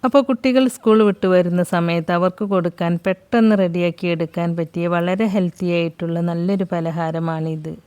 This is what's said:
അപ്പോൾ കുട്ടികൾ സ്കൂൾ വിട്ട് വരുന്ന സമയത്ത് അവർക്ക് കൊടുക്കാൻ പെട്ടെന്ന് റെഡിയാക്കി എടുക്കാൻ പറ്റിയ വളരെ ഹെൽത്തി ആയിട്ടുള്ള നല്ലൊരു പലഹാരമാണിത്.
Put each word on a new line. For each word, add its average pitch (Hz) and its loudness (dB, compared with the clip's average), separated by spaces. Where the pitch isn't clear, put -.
അപ്പോൾ 277 4
കുട്ടികൾ 262 2
സ്കൂൾ 220 4
വിട്ട് 196 0
വരുന്ന 180 2
സമയത്ത് 170 0
അവർക്ക് 180 -2
കൊടുക്കാൻ 175 -2
പെട്ടെന്ന് 214 2
റെഡിയാക്കി 175 -2
എടുക്കാൻ 170 -4
പറ്റിയ 170 -4
വളരെ 180 0
ഹെൽത്തി 180 -2
ആയിട്ടുള്ള 170 -2
നല്ലൊരു 175 -2
പലഹാരമാണിത്. 160 -4